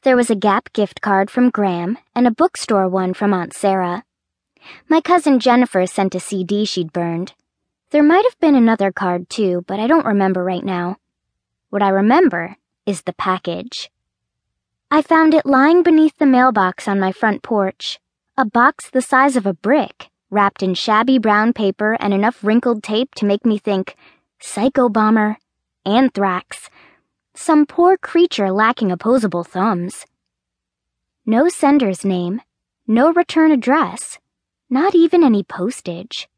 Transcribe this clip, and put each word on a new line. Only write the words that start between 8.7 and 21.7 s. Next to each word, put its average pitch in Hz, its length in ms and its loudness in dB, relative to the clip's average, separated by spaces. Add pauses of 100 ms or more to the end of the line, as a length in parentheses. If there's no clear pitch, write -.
card 180 380 -4
too, 180 380 -2
but 196 120 -6
I 220 80 -4
don't 320 180 2
remember 190 380 0
right 180 200 -4
now. 180 340 -6 (720)
What 202 120 -4
I 196 80 2
remember 196 680 0 (280)
is 196 160 -6
the 180 120 -8
package. 185 760 -8 (1000)
I 302 120 2
found 320 320 4
it 311 120 2
lying 285 380 4
beneath 311 340 4
the 302 80 0
mailbox 247 600 2
on 196 120 0
my 190 120 0
front 208 300 -2
porch, - 580 -4 (380)
a 262 80 0
box 240 440 0
the 262 120 -2
size 269 340 0
of 202 100 -2
a 196 80 -2
brick, - 560 -4 (200)
wrapped 196 340 -2
in 185 100 -2
shabby 233 440 0
brown 214 360 0
paper 214 460 -2